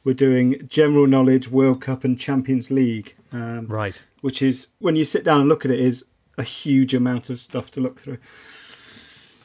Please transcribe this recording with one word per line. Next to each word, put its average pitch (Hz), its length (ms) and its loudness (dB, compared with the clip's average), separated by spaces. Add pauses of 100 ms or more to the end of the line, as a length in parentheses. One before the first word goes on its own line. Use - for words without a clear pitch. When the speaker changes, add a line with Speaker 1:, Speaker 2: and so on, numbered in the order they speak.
Speaker 1:
we're 135 80 2
doing 131 560 2
general 147 400 4
knowledge, 131 400 4
World 131 320 2
Cup 131 240 -6
and 127 160 -2
Champions 131 500 -2
League. 120 460 -2 (160)
Um, 117 360 -10
Speaker 2:
Right. 107 360 -6 (160)
Speaker 1:
which 131 220 -6
is, 135 280 0 (100)
when 170 180 0
you 156 80 0
sit - 180 -2
down 151 160 4
and 139 80 4
look 151 160 2
at 131 80 -2
it, 120 80 -2
is 127 240 0 (340)
a 123 60 -6
huge 135 500 0
amount 123 360 -2
of 123 100 -10
stuff - 320 -10
to - 80 -10
look 127 180 -6
through. 131 200 -14 (1300)